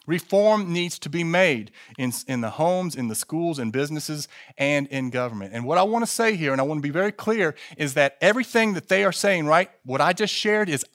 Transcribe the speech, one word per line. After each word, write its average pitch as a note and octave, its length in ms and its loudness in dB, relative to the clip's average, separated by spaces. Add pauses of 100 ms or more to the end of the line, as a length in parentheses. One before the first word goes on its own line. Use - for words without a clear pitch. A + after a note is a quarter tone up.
Reform G3 680 2
needs F3 280 -2
to - 80 -10
be E3+ 160 -4
made E3 480 2 (260)
in, B2+ 140 -2 (160)
in B2+ 120 -2
the A2 100 -4
homes, F3 440 0
in B2 140 -4
the G#2+ 80 -4
schools, D#3+ 420 -4
in A#2 140 -4
businesses, D3 560 -4 (280)
and C#3 300 0
in C3 240 -6
government. A2+ 440 -6
And A#2 100 -6
what D3+ 120 0
I F#3 60 4
wanna A3 240 0
say A3 300 0
here, D3 160 0
and C3+ 80 0
I C3+ 40 4
wanna D3+ 160 -2
be C#3+ 100 -4
very F#3+ 220 -2
clear, G#3 440 -2 (200)
is C#3 180 -4
that C#3 260 2
everything A3 540 2
that D#3+ 140 -8
they G3 160 4
are F#3 80 2
saying, F3 340 0
right, E3+ 240 4 (140)
what C3 160 -2
I E3 120 4
just G3+ 200 -2
shared G#3+ 360 0
is - 260 -2